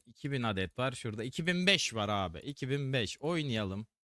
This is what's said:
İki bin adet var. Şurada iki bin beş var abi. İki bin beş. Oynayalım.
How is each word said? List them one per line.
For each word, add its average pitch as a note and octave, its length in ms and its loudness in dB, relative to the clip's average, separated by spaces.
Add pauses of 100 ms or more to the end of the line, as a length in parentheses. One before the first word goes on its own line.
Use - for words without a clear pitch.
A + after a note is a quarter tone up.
İki C#3 260 -8
bin B2+ 120 0
adet F#2+ 360 0
var. B2+ 120 2
Şurada A2 320 -6
iki D#3+ 240 -4
bin F3+ 200 2
beş F#3+ 280 4
var G#2 140 2
abi. F#2 300 0
İki C#3 300 -6
bin C#3 240 0
beş. A2+ 280 0
Oynayalım. A#2 680 0 (160)